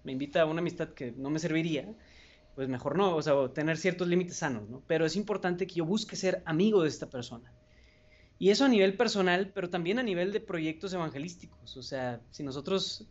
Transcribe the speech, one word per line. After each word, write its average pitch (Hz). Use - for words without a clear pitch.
me 139
invita 143
a 160
una 160
amistad 170
que 120
no 135
me 156
serviría, 160
pues, 135
mejor 135
no", 190
o 156
sea, 143
o 135
tener 156
ciertos 175
límites 175
sanos, 117
¿no? 127
Pero 160
es 160
importante 190
que -
yo 165
busque 196
ser 185
amigo 180
de 151
esta -
persona. 120
Y 185
eso 214
a -
nivel 196
personal, 190
pero 180
también 180
a 262
nivel 190
de 214
proyectos 165
evangelísticos. 160
O 127
sea, 127
si -
nosotros, 143